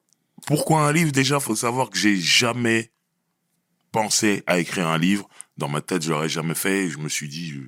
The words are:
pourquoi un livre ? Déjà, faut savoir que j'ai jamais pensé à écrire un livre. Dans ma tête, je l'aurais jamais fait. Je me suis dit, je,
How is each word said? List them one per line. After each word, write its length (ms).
pourquoi 360
un 100
livre ? 200
Déjà, 280
faut 160
savoir 340
que 80
j'ai 180
jamais 760
pensé 560
à 120
écrire 300
un 100
livre. 300
Dans 120
ma 120
tête, 220
je 80
l'aurais 180
jamais 260
fait. 360
Je 80
me 100
suis 200
dit, 200
je, 200